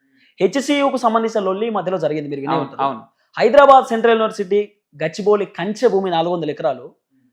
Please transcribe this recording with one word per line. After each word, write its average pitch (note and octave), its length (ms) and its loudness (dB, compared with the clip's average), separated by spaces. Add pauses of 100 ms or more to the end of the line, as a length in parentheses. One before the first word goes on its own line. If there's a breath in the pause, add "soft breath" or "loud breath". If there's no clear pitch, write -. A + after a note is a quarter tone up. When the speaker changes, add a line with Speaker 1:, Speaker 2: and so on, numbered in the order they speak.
(420)
Speaker 1:
హెచ్సియుకు C#4 560 0
సంబంధించిన A3+ 460 -2
లొల్లి F#3+ 240 -2
ఈ - 20 -6
మధ్యలో F#3 280 -4
జరిగింది, D3+ 320 -4
మీరు C#3 120 -8
వినే C#3 120 -4
Speaker 2:
అవును, C#3 160 -4
Speaker 1:
ఉంటారు. - 120 -10
Speaker 2:
అవును. C3 220 -2 (360)
Speaker 1:
హైదరాబాద్ C4 460 6
సెంట్రల్ A#3 260 0
యూనివర్సిటీ G#3 600 0 (320)
గచ్చిబౌలి G3 420 -2
కంచె G#3 420 -4
భూమి F#3+ 220 0
నాలుగు E3+ 240 -2
వందల D#3+ 160 -4
ఎకరాలు, C#3+ 420 -6 (400)